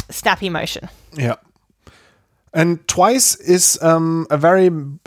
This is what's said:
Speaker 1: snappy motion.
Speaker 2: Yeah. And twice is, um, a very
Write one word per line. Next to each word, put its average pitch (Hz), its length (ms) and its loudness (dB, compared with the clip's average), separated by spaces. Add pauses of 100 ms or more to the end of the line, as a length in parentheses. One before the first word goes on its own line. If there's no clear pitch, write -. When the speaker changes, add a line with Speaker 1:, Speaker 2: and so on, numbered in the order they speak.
Speaker 1:
snappy - 400 -2
motion. 165 380 -8 (260)
Speaker 2:
Yeah. 123 220 -2 (1160)
And 165 340 0
twice 226 480 2
is, 180 460 0
um, 165 480 0
a 151 80 0
very 180 300 4 (400)